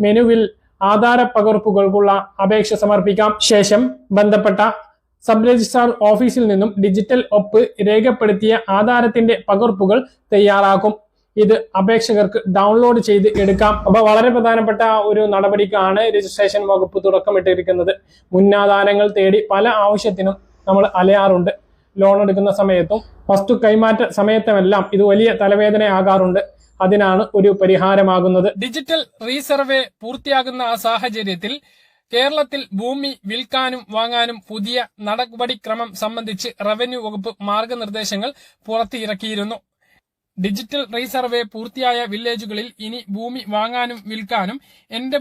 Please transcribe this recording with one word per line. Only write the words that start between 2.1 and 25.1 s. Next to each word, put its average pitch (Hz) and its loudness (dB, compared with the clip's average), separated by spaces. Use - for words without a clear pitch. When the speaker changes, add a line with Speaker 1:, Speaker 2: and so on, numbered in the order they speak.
Speaker 1:
അപേക്ഷ 214 0
സമർപ്പിക്കാം. 208 0
ശേഷം 208 4
ബന്ധപ്പെട്ട 208 2
സബ് 220 2
രജിസ്ട്രാർ 240 2
ഓഫീസിൽ 240 2
നിന്നും 196 2
ഡിജിറ്റൽ 214 0
ഒപ്പ് 208 2
രേഖപ്പെടുത്തിയ 214 2
ആധാരത്തിന്റെ 233 2
പകർപ്പുകൾ 202 2
തയ്യാറാക്കും. 202 2
ഇത് 208 4
അപേക്ഷകർക്ക് 208 0
ഡൗൺലോഡ് 226 4
ചെയ്ത് 202 2
എടുക്കാം. 196 2
അപ്പൊ 208 4
വളരെ 226 4
പ്രധാനപ്പെട്ട 226 0
ഒരു 214 2
നടപടിക്കാണ് 196 0
രജിസ്ട്രേഷൻ 196 -2
വകുപ്പ് 190 0
തുടക്കമിട്ടിരിക്കുന്നത്. 185 0
മുന്നാധാരങ്ങൾ 202 2
തേടി 196 2
പല 202 2
ആവശ്യത്തിനും 196 -2
നമ്മൾ 196 4
അലയാറുണ്ട്. 190 2
ലോൺ 196 4
എടുക്കുന്ന 196 0
സമയത്തും 190 0
വസ്തു 196 2
കൈമാറ്റ 220 2
സമയത്തുമെല്ലാം 202 2
ഇത് 196 4